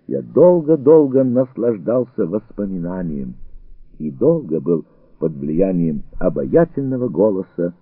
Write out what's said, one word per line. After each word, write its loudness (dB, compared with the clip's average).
я -4
долго-долго 4
наслаждался -2
воспоминанием -6
и -8
долго 0
был -2
под -2
влиянием -2
обаятельного 0
голоса -2